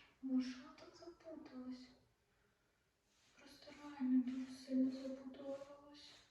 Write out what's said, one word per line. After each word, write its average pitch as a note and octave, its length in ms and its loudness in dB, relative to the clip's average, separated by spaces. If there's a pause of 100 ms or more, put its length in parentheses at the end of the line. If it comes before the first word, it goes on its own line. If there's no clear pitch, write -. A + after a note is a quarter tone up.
(220)
ну C4 200 6
що B3+ 180 -2 (200)
так - 160 -14
запуталась? B3+ 960 -10 (1400)
Просто C#4+ 380 -18
реально C#4 540 6
дуже C4 260 0
сильно C4 400 4
запуталась. C#4 1200 -6 (160)